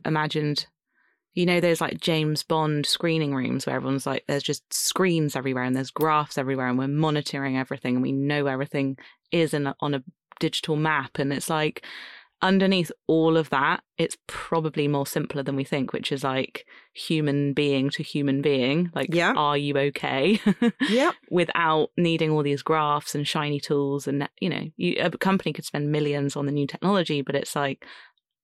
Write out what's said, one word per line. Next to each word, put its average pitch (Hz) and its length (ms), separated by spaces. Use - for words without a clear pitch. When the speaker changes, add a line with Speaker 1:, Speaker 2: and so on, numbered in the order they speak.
Speaker 1:
imagined, 151 640
you 175 120
know, 175 160
those, 170 200
like, 156 200
James 156 420
Bond 151 420
screening 160 480
rooms 127 320
where 131 120
everyone's 131 280
like, 139 220
there's 143 160
just - 300
screens 165 640
everywhere 131 260
and 127 120
there's 131 140
graphs 151 480
everywhere 131 300
and 123 100
we're 131 120
monitoring 147 680
everything 131 380
and 127 80
we 135 80
know 143 360
everything 135 500
is 165 220
in 143 140
a, 139 120
on 147 140
a 135 100
digital 160 340
map. 151 420
And 139 140
it's - 180
like, 156 360
underneath 190 480
all 160 280
of 160 140
that, 143 320
it's - 180
probably 156 600
more 143 200
simpler 147 340
than 139 140
we 139 80
think, 139 280
which - 200
is, 135 120
like, 131 420
human 143 600
being 139 360
to 151 140
human 143 400
being. 143 500
Like, 139 180
Speaker 2:
Yeah. 170 220
Speaker 1:
are 147 240
you 143 200
okay? 143 600
<laughs> 240 280
Speaker 2:
Yeah. 262 220
Speaker 1:
Without 165 640
needing 165 340
all 151 120
these 143 180
graphs 147 540
and 147 120
shiny 147 320
tools. 143 480
And, 143 220
you 185 100
know, - 160
you, - 220
a 180 120
company 190 400
could 160 140
spend 147 260
millions 143 440
on 143 100
the 139 60
new 143 160
technology, 165 560
but 139 120
it's - 200
like, 143 300